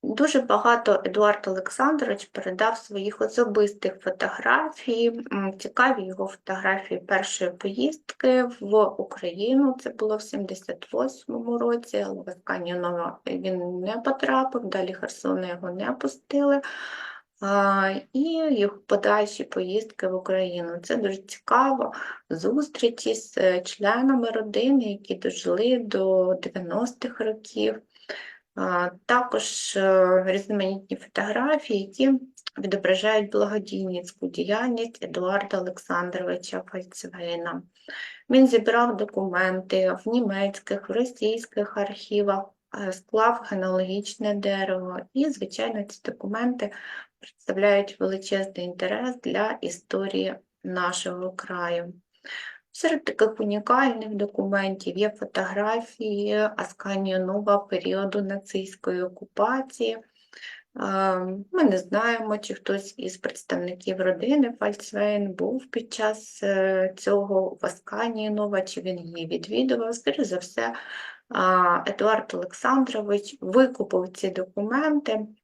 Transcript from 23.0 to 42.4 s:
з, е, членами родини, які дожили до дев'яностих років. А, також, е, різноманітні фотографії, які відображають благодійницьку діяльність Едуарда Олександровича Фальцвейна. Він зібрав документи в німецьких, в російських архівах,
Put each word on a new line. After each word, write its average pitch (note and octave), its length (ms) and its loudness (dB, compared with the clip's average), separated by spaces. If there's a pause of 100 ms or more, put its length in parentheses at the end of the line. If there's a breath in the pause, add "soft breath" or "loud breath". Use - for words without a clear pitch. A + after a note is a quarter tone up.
з, - 220 -10
е, F3+ 240 4
членами A#3 680 2
родини, A3 540 2
які G3+ 320 -4
дожили G#3 600 2
до F#3+ 560 2
дев'яностих F#3+ 880 -4
років. A3 600 -2 (720 loud breath)
А, F3+ 340 0 (160)
також, B3 680 0
е, F#3 520 6
різноманітні G3 720 -2
фотографії, A3+ 840 0
які C4 320 4 (440)
відображають G3 720 2
благодійницьку F#3+ 960 -2
діяльність A#3 760 -2
Едуарда F#3+ 560 -4
Олександровича F3+ 1080 -6
Фальцвейна. F3 960 -8 (680 loud breath)
Він C4 180 10
зібрав A#3 500 4
документи F#3 1080 0
в A3 40 -2
німецьких, G3 800 -2
в - 20 -4
російських A3 840 -2
архівах, G3+ 680 0 (420)